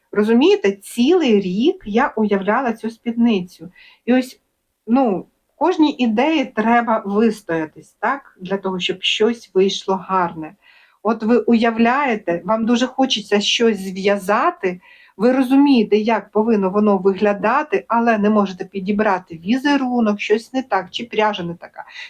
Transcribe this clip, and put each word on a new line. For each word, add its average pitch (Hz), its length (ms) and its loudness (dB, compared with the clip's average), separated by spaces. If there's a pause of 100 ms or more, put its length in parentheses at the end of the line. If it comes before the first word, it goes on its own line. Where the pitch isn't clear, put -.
(120)
розумієте, 233 600 4
цілий 240 680 2
рік 202 460 0
я 226 300 0
уявляла 214 560 0
цю 220 180 -8
спідницю. 226 840 -2 (320)
І 240 100 2
ось, 254 260 -2 (460)
ну, 226 400 0 (300)
кожній 311 340 2
ідеї 254 540 0
треба 226 600 0
вистоятись, 170 920 -4
так? 262 400 -6
Для 190 160 -6
того, 190 240 -6
щоб 185 220 -8
щось - 520 -2
вийшло 190 400 0
гарне. 175 600 -4 (480)
От 220 200 -2
ви 226 160 2
уявляєте, 233 1040 0
вам 220 220 -2
дуже 240 200 2
хочеться 226 540 -2
щось 220 380 0
зв'язати, 196 1000 -2 (380)
ви 240 140 2
розумієте, 262 640 4
як 214 340 -2
повинно 208 400 0
воно 208 280 2
виглядати, 202 880 0
але 233 300 2
не 208 120 2
можете 196 340 0
підібрати 196 720 -4
візерунок, 247 840 -2
щось - 320 -2
не 262 100 -4
так, 185 280 -4
чи - 140 -10
пряжа 208 380 -2
не 170 120 -8
така, - 300 -18 (260)